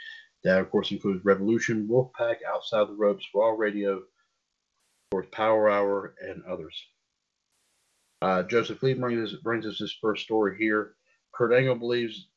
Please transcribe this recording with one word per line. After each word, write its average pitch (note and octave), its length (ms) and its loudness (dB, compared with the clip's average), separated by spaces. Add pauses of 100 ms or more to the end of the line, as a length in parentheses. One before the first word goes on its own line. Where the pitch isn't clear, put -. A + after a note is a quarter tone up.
(440)
That, F#2 160 6
of F#2 100 -2
course, G2+ 220 0
includes G2 340 -2
Revolution, G#2+ 640 2
Wolfpack, A#2+ 600 0
Outside G#2 400 0
the G#2 60 -14
Ropes, G2+ 400 0
Raw A2 160 4
Radio, G#2 440 0
of F#2+ 100 -6 (1040)
course, F#2 220 -4
Power A2 400 4
Hour, G2+ 500 0
and F2+ 220 -12
others. F2 360 -10 (1400)
Uh, F#2 220 0
Joseph A2 400 -2
Lee C3+ 100 2
brings A#2 400 -4
us, - 80 -16
brings A2+ 240 -4
us G2+ 140 -8
his - 200 -8
first G#2+ 240 -2
story G#2+ 360 0
here. G#2+ 340 0 (400)
Kurt A#2 180 0
Angle B2+ 220 4
believes A#2 640 -4